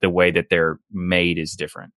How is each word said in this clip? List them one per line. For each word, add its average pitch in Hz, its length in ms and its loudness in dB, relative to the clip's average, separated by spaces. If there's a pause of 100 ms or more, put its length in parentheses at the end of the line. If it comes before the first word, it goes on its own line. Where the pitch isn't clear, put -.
the 95 80 2
way 90 220 4
that 85 180 -2
they're 82 300 0 (120)
made 90 460 0
is 80 160 -8
different. - 440 -12